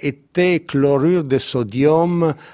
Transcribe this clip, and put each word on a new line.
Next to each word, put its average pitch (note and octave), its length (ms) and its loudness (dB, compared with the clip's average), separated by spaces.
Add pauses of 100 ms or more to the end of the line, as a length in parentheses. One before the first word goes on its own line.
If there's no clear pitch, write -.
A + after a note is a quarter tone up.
était E3+ 600 -2
chlorure C#3+ 640 0
de C3+ 120 0
sodium D3+ 960 0 (200)